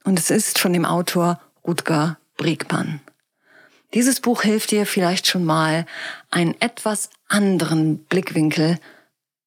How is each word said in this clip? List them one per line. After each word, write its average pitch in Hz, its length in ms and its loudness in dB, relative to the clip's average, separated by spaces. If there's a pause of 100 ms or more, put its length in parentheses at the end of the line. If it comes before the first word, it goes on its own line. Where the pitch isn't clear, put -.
und 190 140 2
es - 120 -2
ist - 280 0
von 185 140 0
dem 175 120 2
Autor 175 560 0 (260)
Rutger 165 500 -2 (200)
Bregmann. 156 640 -4 (920)
Dieses 240 260 2
Buch 233 220 0
hilft 208 280 0
dir 208 160 0
vielleicht 185 400 0
schon 180 180 0
mal, 160 420 0 (440)
einen 170 300 0
etwas 220 500 -4 (180)
anderen 165 720 2
Blickwinkel 165 800 0 (680)